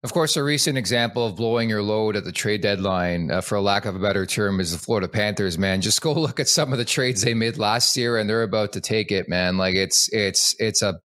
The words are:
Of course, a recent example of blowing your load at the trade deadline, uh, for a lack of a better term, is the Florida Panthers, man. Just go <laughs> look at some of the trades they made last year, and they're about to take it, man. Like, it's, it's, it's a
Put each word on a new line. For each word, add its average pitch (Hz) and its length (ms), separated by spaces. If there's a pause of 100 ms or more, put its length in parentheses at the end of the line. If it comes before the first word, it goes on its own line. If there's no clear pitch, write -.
Of 127 120
course, 156 240
a 143 40
recent 143 360
example 117 480
of 95 100
blowing 113 320
your 107 140
load 107 340
at 95 80
the 87 80
trade 104 300
deadline, 90 680
uh, 90 120
for - 140
a 101 40
lack 101 240
of 98 100
a 95 40
better 98 260
term, 98 340
is 87 140
the 85 60
Florida 101 300
Panthers, 98 500
man. 95 240
Just 107 180
go 156 120
<laughs> 165 60
look 143 220
at 131 80
some 135 240
of 131 60
the 117 80
trades 127 340
they 120 140
made 113 240
last 107 400
year, 120 180
and 107 120
they're 113 140
about 104 300
to 95 80
take 107 320
it, 95 160
man. 90 300
Like, 92 160
it's, - 360
it's, 101 480
it's 110 220
a 95 180 (160)